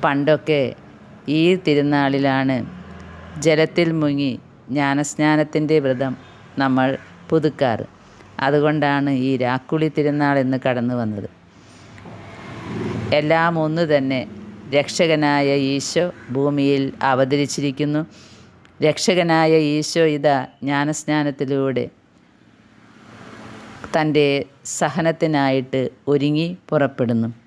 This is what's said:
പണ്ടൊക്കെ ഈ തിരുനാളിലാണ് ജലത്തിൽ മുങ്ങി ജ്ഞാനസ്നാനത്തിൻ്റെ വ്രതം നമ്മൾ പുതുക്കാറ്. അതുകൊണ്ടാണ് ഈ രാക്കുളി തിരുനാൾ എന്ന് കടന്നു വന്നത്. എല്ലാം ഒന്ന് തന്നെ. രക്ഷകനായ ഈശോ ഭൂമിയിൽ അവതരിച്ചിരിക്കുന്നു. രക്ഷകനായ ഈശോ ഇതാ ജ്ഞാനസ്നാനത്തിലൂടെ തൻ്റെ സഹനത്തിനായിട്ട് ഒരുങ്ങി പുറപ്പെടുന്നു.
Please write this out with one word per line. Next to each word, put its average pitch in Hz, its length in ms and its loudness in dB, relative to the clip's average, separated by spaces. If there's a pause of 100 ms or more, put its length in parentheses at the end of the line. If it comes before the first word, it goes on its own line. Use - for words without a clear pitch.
പണ്ടൊക്കെ 143 580 2 (760)
ഈ - 20 4 (240)
തിരുനാളിലാണ് 139 920 2 (880)
ജലത്തിൽ 160 420 2 (140)
മുങ്ങി 143 280 -2 (440)
ജ്ഞാനസ്നാനത്തിൻ്റെ 151 1080 0
വ്രതം 131 300 0 (460)
നമ്മൾ 131 280 2 (400)
പുതുക്കാറ്. 139 560 0 (600)
അതുകൊണ്ടാണ് 143 640 2 (160)
ഈ - 20 0 (140)
രാക്കുളി 131 520 -2
തിരുനാൾ 147 480 2
എന്ന് 131 220 0
കടന്നു 123 340 0
വന്നത്. 107 280 -4 (1900)
എല്ലാം 165 340 4 (120)
ഒന്ന് 156 260 0
തന്നെ. 135 300 0 (540)
രക്ഷകനായ 147 720 2 (240)
ഈശോ 139 340 0 (300)
ഭൂമിയിൽ 139 480 2 (280)
അവതരിച്ചിരിക്കുന്നു. 139 880 0 (840)
രക്ഷകനായ 165 680 4 (220)
ഈശോ 151 320 0 (120)
ഇതാ 143 200 2 (280)
ജ്ഞാനസ്നാനത്തിലൂടെ 143 1200 -2 (2000)
തൻ്റെ 151 320 4 (500)
സഹനത്തിനായിട്ട് 147 1040 0 (300)
ഒരുങ്ങി 147 360 0 (220)
പുറപ്പെടുന്നു. 120 600 0 (180)